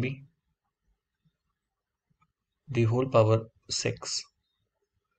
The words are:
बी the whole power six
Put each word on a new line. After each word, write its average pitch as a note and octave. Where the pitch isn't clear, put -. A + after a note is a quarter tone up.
बी B2+
the A#2+
whole C3
power A2
six -